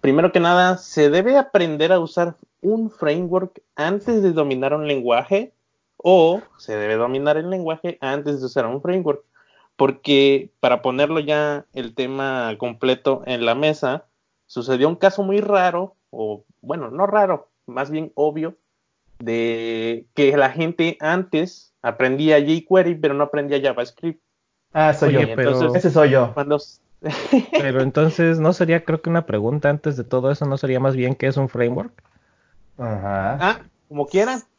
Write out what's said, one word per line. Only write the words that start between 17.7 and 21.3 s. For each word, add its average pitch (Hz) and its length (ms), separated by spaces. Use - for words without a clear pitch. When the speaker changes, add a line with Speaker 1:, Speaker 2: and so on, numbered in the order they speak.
Speaker 1:
bien 156 260
obvio, 156 400
de 117 840
que 143 200
la 135 140
gente 165 500
antes 175 840